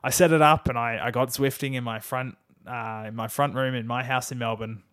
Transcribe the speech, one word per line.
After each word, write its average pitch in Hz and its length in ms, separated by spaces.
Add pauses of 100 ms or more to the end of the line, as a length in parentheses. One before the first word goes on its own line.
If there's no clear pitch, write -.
I 127 60
set 165 220
it 160 100
up 151 260
and 123 80
I, 117 240
I 120 120
got 123 160
Zwifting 135 480
in 123 80
my 113 160
front, 127 360 (300)
uh, 113 420
in 110 80
my 113 120
front 143 260
room 131 220
in 113 100
my 120 180
house 127 280
in 127 80
Melbourne. 113 420 (120)